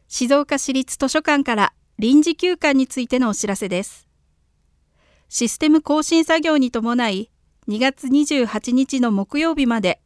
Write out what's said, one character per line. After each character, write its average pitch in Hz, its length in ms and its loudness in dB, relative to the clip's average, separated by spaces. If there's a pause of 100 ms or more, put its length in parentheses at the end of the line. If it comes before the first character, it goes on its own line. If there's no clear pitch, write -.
静 247 280 0
岡 285 240 0
市 - 120 -6
立 262 280 -4
図 269 100 0
書 311 140 -2
館 285 200 0
か 240 120 -2
ら 202 180 0 (240)
臨 254 240 4
時 311 140 0
休 359 220 -2
館 294 180 0
に 262 100 2
つ 262 160 -8
い 233 60 -6
て 254 100 -2
の 247 120 2
お 208 40 -2
知 - 140 -4
ら 202 80 -2
せ 196 140 -6
で 180 120 -2
す。 - 260 -16 (1200)
シ 233 200 -2
ス - 80 -8
テ 311 120 0
ム 311 120 6
更 302 220 0
新 330 220 2
作 330 140 0
業 311 200 2
に 254 100 0
伴 240 400 -2
い、 196 220 -6 (340)
二 214 140 -4
月 269 280 -2
二 285 180 2
十 277 200 0
八 214 260 -6
日 262 300 0
の 240 80 2
木 196 300 -2
曜 320 160 0
日 285 100 0
ま 233 160 0
で、 185 240 -2